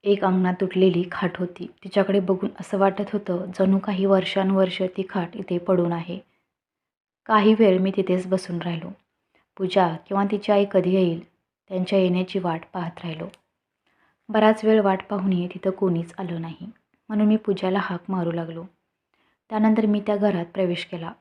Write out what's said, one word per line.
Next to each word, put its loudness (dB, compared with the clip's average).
एक 2
अंगणात 2
तुटलेली 2
खाट -4
होती. -8
तिच्याकडे 0
बघून -2
असं -6
वाटत 2
होतं, -4
जणू 4
काही -2
वर्षानुवर्ष 2
ती -4
खाट -6
इथे -4
पडून 0
आहे. -8
काही 4
वेळ 6
मी 0
तिथेच 0
बसून -4
राहिलो. -6
पूजा 0
किंवा -2
तिची -2
आई 4
कधी 2
येईल, 2
त्यांच्या -2
येण्याची 0
वाट -4
पाहत -8
राहिलो. -8
बराच 2
वेळ 4
वाट 2
पाहूनही -2
तिथं -4
कोणीच -2
आलं -8
नाही, -12
म्हणून 2
मी 6
पूजाला -2
हाक -6
मारू -2
लागलो. -8
त्यानंतर 4
मी 2
त्या 0
घरात 0
प्रवेश -2
केला. -12